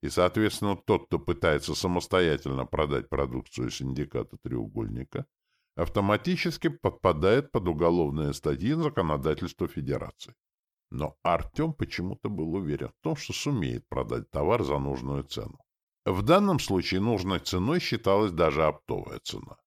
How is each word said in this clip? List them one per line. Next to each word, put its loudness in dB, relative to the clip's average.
И, -4
соответственно, 2
тот, 2
кто -2
пытается 0
самостоятельно 0
продать -2
продукцию -4
синдиката -6
«Треугольника», -6
автоматически 0
подпадает 2
под 0
уголовные 2
статьи -2
законодательства -2
Федерации. -6
Но -4
Артём 0
почему-то -6
был -4
уверен -4
в -20
том, -2
что -12
сумеет -4
продать -4
товар 2
за 0
нужную -4
цену. -10
В 0
данном 6
случае 0
нужной 0
ценой 0
считалась 2
даже 4
оптовая -4
цена. -12